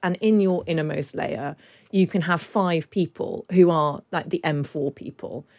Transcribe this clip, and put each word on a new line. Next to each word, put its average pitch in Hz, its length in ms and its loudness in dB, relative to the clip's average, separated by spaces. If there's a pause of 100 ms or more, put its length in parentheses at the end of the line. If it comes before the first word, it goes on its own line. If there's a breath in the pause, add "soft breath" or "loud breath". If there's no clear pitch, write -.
And 180 180 0
in 214 200 4
your 185 260 2
innermost 156 480 -2
layer, 143 420 -6 (340 soft breath)
you 190 160 4
can - 140 0
have 165 220 0
five 175 480 0
people - 600 -4
who 180 200 8
are, 151 320 0 (100)
like, 165 160 -4
the 170 160 -4
M 151 180 0
four 139 300 -6
people. - 540 -14 (120)